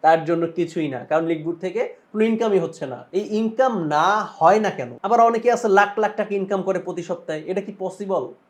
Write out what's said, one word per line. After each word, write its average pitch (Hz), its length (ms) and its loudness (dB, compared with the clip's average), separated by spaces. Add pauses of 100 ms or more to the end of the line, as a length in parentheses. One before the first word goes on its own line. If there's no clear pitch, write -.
তার 160 240 4
জন্য 165 220 0
কিছুই 165 400 -4
না, 127 180 -6
কারণ 160 200 0
লিভগুড 165 340 -4
থেকে 185 360 -6 (160)
কোনো 220 120 0
ইনকামই 220 360 2
হচ্ছে 160 260 -6
না। 123 260 -10
এই 208 260 -2
ইনকাম 220 500 0
না 175 440 2
হয় 185 280 6
না 208 100 0
কেন? 123 340 -10
আবার 233 180 4
অনেকে 233 300 4
আছে 226 160 0
লাখ 202 320 4
লাখ 208 160 0
টাকা 208 200 -4
ইনকাম 190 260 -2
করে 185 180 -2
প্রতি 170 240 -8
সপ্তাহে, 165 420 -8
এটা 185 160 -4
কি 196 180 -12
পসিবল? 185 480 -4 (220)